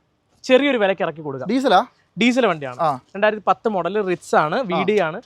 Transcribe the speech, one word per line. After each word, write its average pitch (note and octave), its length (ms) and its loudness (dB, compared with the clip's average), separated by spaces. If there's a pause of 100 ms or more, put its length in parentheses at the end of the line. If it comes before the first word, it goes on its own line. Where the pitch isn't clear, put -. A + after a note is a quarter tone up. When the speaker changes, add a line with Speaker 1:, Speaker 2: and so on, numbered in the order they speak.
(500)
Speaker 1:
ചെറിയൊരു C4 340 4
വിലക്ക് F#3+ 220 0
ഇറക്കി E3 200 -6
കൊടുക്കുക. C3+ 300 -8
Speaker 2:
ഡീസലാ? A#3 260 4 (400)
Speaker 1:
ഡീസൽ A#3+ 300 2
വണ്ടിയാണ്. C3+ 340 -6
Speaker 2:
ആ. D3 60 2 (240)
Speaker 1:
രണ്ടായിരത്തി G#3+ 360 0
പത്ത് - 240 -2
മോഡൽ F#3 220 -2 (140)
റിറ്റ്സ് F3+ 340 -2
ആണ്. F3 140 -2
Speaker 2:
ആ. A3+ 120 -6
Speaker 1:
വി E3 80 -2 (120)
ഡി G#3+ 60 2 (120)
ആണ്. F3+ 160 -10